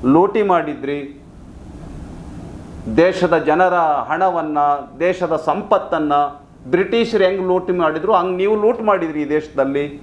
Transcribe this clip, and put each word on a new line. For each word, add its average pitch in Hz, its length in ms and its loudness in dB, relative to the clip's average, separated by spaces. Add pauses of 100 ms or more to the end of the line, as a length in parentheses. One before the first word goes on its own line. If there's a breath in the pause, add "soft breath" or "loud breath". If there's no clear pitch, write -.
ಲೂಟಿ 190 360 4
ಮಾಡಿದ್ರಿ, 143 840 -4 (1700)
ದೇಶದ 175 400 4
ಜನರ 160 360 4 (360)
ಹಣವನ್ನು, 151 920 0
ದೇಶದ 175 360 0
ಸಂಪತ್ತನ್ನು 151 1040 0 (260)
ಬ್ರಿಟಿಷರು 196 560 2
ಹೆಂಗೆ 185 240 2
ಲೂಟಿ 180 240 0
ಮಾಡಿದ್ರು 180 420 0
ಹಂಗೆ 180 220 2
ನೀವು 196 200 2
ಲೂಟ್ 226 260 0
ಮಾಡಿದ್ರಿ 170 400 0
ಈ 143 80 -4
ದೇಶದಲ್ಲಿ. 143 720 -2